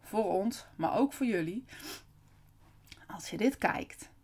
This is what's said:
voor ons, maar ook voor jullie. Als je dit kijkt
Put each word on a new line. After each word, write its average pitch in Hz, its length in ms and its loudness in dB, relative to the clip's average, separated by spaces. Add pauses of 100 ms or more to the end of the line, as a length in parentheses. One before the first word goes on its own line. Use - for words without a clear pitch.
voor 214 240 0
ons, 190 420 0 (100)
maar 165 220 2
ook 277 140 4
voor 262 140 0
jullie. 190 380 0 (1400)
Als - 240 -12
je - 60 -6
dit 262 220 4
kijkt - 520 -2 (140)